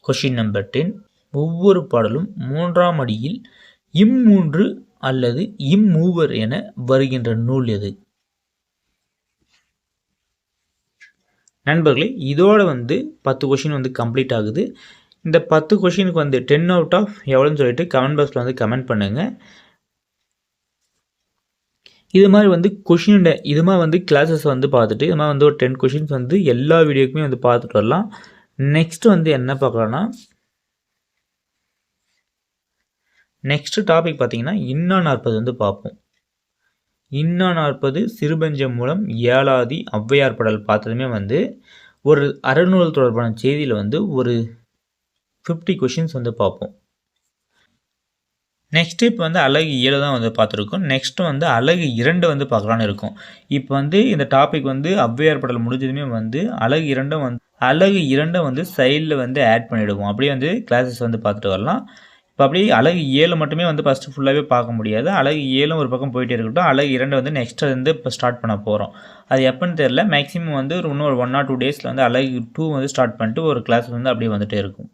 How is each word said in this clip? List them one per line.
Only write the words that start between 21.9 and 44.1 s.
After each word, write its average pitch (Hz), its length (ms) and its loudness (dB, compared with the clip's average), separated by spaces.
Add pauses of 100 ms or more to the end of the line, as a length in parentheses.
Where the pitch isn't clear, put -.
இது 190 180 8
மாதிரி 208 200 8
வந்து 175 160 2 (200)
கொஸ்டின், 180 360 6 (260)
இது 147 140 2
மாதிரி 185 200 4
வந்து 160 140 2 (100)
கிளாஸஸ் 151 440 2
வந்து 131 160 0
பார்த்துட்டு, 117 400 2
இது 175 100 0
மாதிரி 151 160 0
வந்து 143 140 6
ஒரு 147 120 2
டென் 127 200 0
கொஸ்டின்ஸ் 147 380 -2
வந்து 127 180 -2 (160)
எல்லா 139 240 2 (120)
வீடியோக்குமே 135 380 0
வந்து 127 200 -4
பார்த்துட்டு 120 320 2
வரலாம். 139 280 2 (520)
நெக்ஸ்ட் 151 540 0
வந்து 160 260 2
என்ன 127 160 -2
பார்க்கலாம்னா, 117 480 0 (3500)
நெக்ஸ்ட் 147 340 -4 (100)
டாபிக் 165 320 2
பார்த்தீங்கன்னா, 123 340 -2 (180)
இன்னா 180 340 0
நாற்பது 127 320 0
வந்து 120 180 -4
பார்ப்போம். 104 400 -4 (1160)
இன்னா 170 360 0 (100)
நாற்பது, 143 420 -2 (140)
சிறுபஞ்சம் 147 640 -2
மூலம், 143 240 -2 (300)
ஏலாதி, 131 480 2 (180)
ஔவையார் 123 400 2
பாடல் 110 300 0
பார்த்ததுமே 113 480 0
வந்து 104 240 -2 (640)
ஒரு 143 200 4 (260)
அறநூல் 170 460 2
தொடர்பான 117 460 0
செய்தியில 139 320 0
வந்து 107 260 -2 (140)